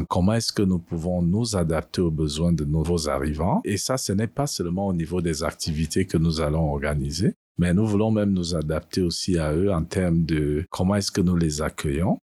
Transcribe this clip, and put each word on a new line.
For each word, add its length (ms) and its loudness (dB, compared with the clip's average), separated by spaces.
comment 240 2
est-ce 180 -2
que 120 0
nous 160 2
pouvons 420 -2
nous 340 0
adapter 460 0
aux 100 2
besoins 400 0
de 140 0
nouveaux 420 0
arrivants. 560 0
Et 140 -2
ça, 200 -2
ce 140 -4
n'est 160 0
pas 200 -4
seulement 400 -2
au 60 0
niveau 280 -2
des 220 -2
activités 640 -2
que 120 -2
nous 240 2
allons 300 0
organiser, 640 -2
mais 160 2
nous 120 4
voulons 260 2
même 220 2
nous 220 -2
adapter 460 -2
aussi 360 0
à 160 0
eux 180 2
en 120 0
termes 420 0
de 440 0
comment 260 0
est-ce 160 -2
que 100 0
nous 140 2
les 260 0
accueillons, 640 -2